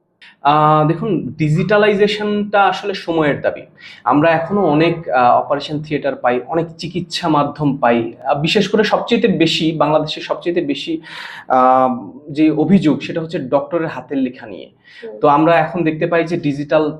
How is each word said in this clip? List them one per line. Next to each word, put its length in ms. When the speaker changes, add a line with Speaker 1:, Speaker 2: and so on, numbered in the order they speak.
Speaker 1:
আহ, 460
দেখুন, 380
ডিজিটালাইজেশনটা 1400
আসলে 320
সময়ের 460
দাবি। 200
আমরা 260
এখনো 320
অনেক, 460
আহ, 300
অপারেশন 440
থিয়েটার 340
পাই, 320
অনেক 180
চিকিৎসা 520
মাধ্যম 480
পাই। 360
আহ, 160
বিশেষ 280
করে 160
সবচেয়ে 440
বেশি, 440
বাংলাদেশের 500
সবচেয়ে 380
বেশি, 400
আহ, 600
যে 200
অভিযোগ, 520
সেটা 180
হচ্ছে 180
ডক্টরের 500
হাতের 300
লেখা 280
নিয়ে। 240
Speaker 2:
হুম। 160
Speaker 1:
তো 80
আমরা 260
এখন 300
দেখতে 220
পাই 180
যে 120
ডিজিটাল 640